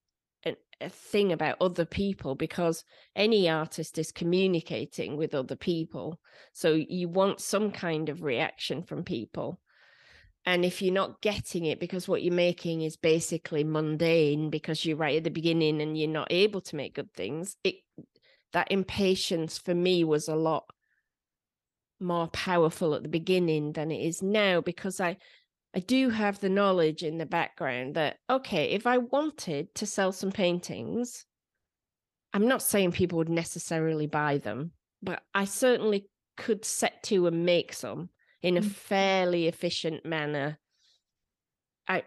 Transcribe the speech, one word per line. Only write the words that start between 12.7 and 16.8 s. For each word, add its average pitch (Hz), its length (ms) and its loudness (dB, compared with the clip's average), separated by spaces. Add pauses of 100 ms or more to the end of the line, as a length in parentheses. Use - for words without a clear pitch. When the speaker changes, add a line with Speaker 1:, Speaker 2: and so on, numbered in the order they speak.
Speaker 1:
is 160 120 -4
basically 160 680 0
mundane 156 840 2
because 156 360 -4
you're 156 100 0
right 151 220 0
at 165 80 0
the 165 40 2
beginning 156 520 2
and 156 160 -2
you're 156 100 0
not 156 240 -2
able 196 300 2
to - 160 -10
make 131 180 -8